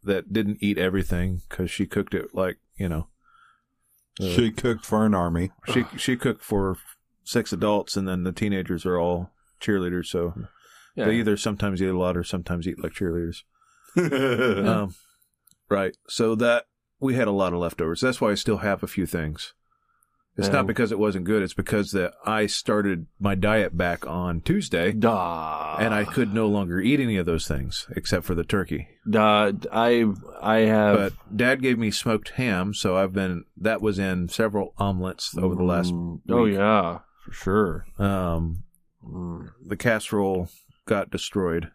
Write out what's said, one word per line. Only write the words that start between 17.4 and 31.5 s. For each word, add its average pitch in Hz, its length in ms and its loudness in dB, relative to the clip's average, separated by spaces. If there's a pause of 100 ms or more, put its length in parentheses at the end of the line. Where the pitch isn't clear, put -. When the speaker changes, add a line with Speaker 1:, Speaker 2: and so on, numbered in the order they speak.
Speaker 1:
of 87 80 -2
leftovers. 85 400 -2
That's 127 200 0
why 113 100 2
I 101 40 2
still 101 240 -2
have 101 240 -2
a 101 60 -6
few 92 180 -2
things. 78 480 -6 (840)
It's 101 120 0
Speaker 3:
Yeah. 196 60 2
Speaker 1:
not 131 120 2
because 104 240 0
it 107 80 -2
wasn't 95 280 0
good. 104 160 2
It's 90 120 -4
because 104 380 -2
that 92 220 -2 (100)
I 107 220 0
started 101 600 0 (140)
my 98 140 2
diet 98 420 2
back 87 300 -2
on 85 340 -4
Tuesday, 101 520 0
Speaker 3:
Duh. 82 840 0
Speaker 1:
and 110 140 2
I 104 120 0
could 107 280 -2
no 110 160 2
longer 95 320 0
eat 135 200 4
any 117 180 0
of 85 80 0
those 82 200 0
things 67 440 -4
except - 340 -2
for 92 100 -2
the 85 100 0
turkey. 82 440 -2 (200)
Speaker 3:
Duh, 107 440 4 (180)
I, 117 360 4 (340)
I 110 200 2
have 107 360 6
Speaker 1:
But 98 400 -2
Dad 127 240 2